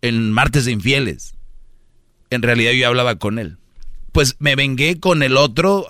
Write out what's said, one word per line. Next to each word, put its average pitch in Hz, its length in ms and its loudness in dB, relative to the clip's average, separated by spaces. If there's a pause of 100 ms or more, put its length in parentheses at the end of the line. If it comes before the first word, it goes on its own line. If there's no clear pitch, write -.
en 113 300 0
Martes 127 340 2
de 123 60 -2
Infieles. 113 640 -2 (960)
En 123 120 -4
realidad 117 320 2
yo 127 140 2
hablaba 120 300 2
con 107 220 -4
él. 87 180 -10 (540)
Pues 143 280 2
me 143 160 2
vengué 139 440 0
con 160 240 2
el 131 140 2
otro, 165 520 2